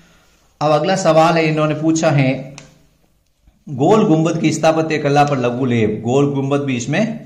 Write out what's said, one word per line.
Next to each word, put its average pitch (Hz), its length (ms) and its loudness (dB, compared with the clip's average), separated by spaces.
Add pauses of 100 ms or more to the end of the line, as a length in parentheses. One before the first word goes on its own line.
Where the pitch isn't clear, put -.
(600)
अब 151 100 0
अगला 165 240 0
सवाल 165 380 4
है, 160 140 2
इन्होंने 151 280 0
पूछा 160 340 0
है, 135 500 -2 (1080)
गोल 165 360 2
गुंबद 160 360 2
की 156 100 2
स्थापत्य 160 460 0
कला 143 260 0
पर 143 140 0
लघु 123 280 -2
लेप, 110 400 -2
गोल 143 280 0
गुंबद 139 280 -2
भी 135 140 -4
इसमें 170 500 -4